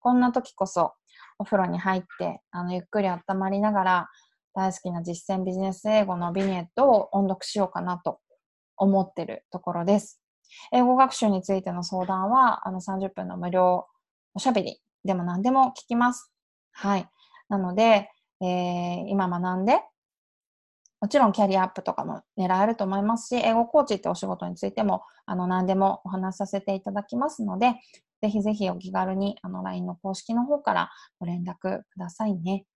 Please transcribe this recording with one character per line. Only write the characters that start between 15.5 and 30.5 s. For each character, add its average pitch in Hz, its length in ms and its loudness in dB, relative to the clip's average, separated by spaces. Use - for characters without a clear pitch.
も 262 260 4
聞 - 120 -20
き 233 80 -2
ま 247 160 4
す。 - 180 -12
は 196 260 0
い。 175 100 -8
な 202 100 -2
の 180 160 -2
で、 214 360 4
え 185 40 -4
ー、 175 640 -2
今 196 200 0
学 180 320 -2
ん 190 40 -2
で、 254 180 4
も 208 80 -4
ち 285 100 4
ろ 254 80 8
ん 202 60 4
キ 214 100 2
ャ 202 60 4
リ 190 80 2
ア 185 80 4
ア - 20 -2
ッ - 60 -6
プ - 100 -10
と 185 120 -4
か - 100 -4
も 147 180 -10
狙 185 240 2
え 208 40 4
る 226 100 0
と 208 80 -2
思 190 120 -2
い 202 60 0
ま 226 160 0
す - 100 -12
し、 247 80 -2
英 226 180 2
語 233 120 4
コ 294 140 4
ー 285 40 4
チ 226 100 -2
っ 196 60 -4
て - 80 -4
お 175 60 0
仕 185 120 -8
事 180 220 -6
に 180 60 -8
つ 185 120 -8
い 196 60 -4
て 220 120 -2
も、 190 180 0
あ 190 80 -6
の、 180 120 -2
何 185 200 0
で 190 80 2
も 196 300 2
お 185 60 -10
話 190 260 -6
し - 20 -20
さ 196 80 -4
せ 196 140 -4
て 196 140 -4
い 190 80 -8
た 202 100 -10
だ 202 100 -4
き 233 140 -8
ま 269 140 -2
す 247 120 -10
の 190 160 -4
で、 240 160 2
ぜ 214 80 0
ひ 208 100 0
ぜ 214 140 0
ひ 202 160 -2
お 180 80 -6
気 185 140 -14
軽 185 240 -2
に、 196 260 -2
あ 185 60 -10
の、 185 160 -8
line 185 200 -6
の 180 120 -8
公 190 180 -6
式 - 180 -10
の 233 120 0
方 285 160 0